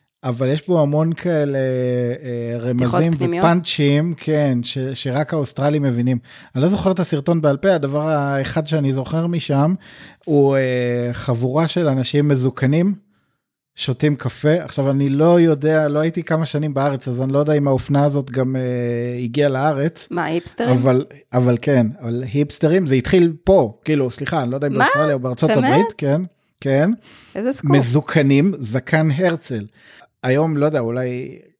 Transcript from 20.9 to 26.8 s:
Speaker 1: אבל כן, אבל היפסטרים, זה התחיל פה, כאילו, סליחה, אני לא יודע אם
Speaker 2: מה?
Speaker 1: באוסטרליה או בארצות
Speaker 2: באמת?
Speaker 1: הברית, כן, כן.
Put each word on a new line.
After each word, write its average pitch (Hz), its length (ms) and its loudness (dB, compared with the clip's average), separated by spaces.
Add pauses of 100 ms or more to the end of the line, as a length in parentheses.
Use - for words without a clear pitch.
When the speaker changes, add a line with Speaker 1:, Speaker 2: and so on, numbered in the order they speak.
Speaker 1:
אבל 123 300 2
כן, 131 240 2 (140)
אבל 120 220 -6 (100)
היפסטרים, 151 540 0
זה 135 80 2
התחיל 170 380 4 (120)
פה, 160 400 4
כאילו, 143 260 0
סליחה, 143 320 -4
אני 123 80 -4
לא 131 60 -4
יודע 143 100 -4
אם 139 60 -2
Speaker 2:
מה? 262 120 2
Speaker 1:
באוסטרליה 156 300 2
או 135 60 -2
בארצות 127 300 0
Speaker 2:
באמת? 220 220 2
Speaker 1:
הברית, 427 260 2
כן, 147 240 0 (380)
כן. 139 300 2 (440)